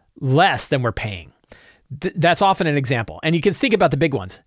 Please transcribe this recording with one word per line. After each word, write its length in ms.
less 480
than 140
we're 100
paying. 400
Th-, 180
that's 240
often 240
an 100
example. 460
And 140
you 60
can 120
think 200
about 180
the 60
big 180
ones. 320